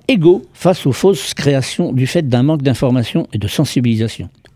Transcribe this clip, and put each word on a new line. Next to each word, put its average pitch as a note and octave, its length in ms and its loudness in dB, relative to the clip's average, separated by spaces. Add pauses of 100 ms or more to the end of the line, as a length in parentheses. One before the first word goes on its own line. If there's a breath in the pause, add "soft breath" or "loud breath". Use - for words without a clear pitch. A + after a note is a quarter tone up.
égaux F#3 360 4 (100)
face F3 340 0
aux C3 40 2
fausses - 440 0
créations C#3+ 580 -2
du C3 140 0
fait E3 200 -2
d'un A#2+ 140 2
manque D3 220 0
d'information C3 680 0
et A2+ 60 -4
de G2+ 100 -4
sensibilisation. A2+ 800 -2 (280)